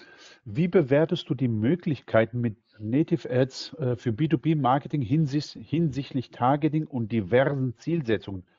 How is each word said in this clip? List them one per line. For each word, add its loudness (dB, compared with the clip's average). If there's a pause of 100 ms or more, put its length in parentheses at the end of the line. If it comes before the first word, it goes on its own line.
(460)
Wie -2
bewertest 2
du -2
die 0
Möglichkeiten 0
mit -2 (220)
Native 0
Ads, -2
äh, -2
für -2
B 0
two 2
B 0
Marketing 0
hinsicht-, -2
hinsichtlich -4
Targeting 0
und -6
diversen 0
Zielsetzungen, -4 (140)